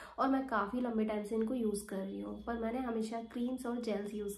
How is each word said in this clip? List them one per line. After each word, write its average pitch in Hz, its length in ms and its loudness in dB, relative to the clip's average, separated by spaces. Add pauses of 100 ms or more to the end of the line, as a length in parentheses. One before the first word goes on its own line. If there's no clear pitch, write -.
(200)
और 254 80 6
मैं 269 200 4
काफ़ी 220 340 2
लंबे 220 240 2
time 214 180 0
से 220 120 -2
इनको 220 180 2
यूज़ 214 320 0
कर 196 120 -4
रही 196 240 -4
हूँ, 208 220 -6
पर 233 160 -2
मैंने 226 200 0
हमेशा 226 440 -2
creams 247 420 -2
और 240 160 0
जेल्स 208 320 -2
यूज़ 202 240 -4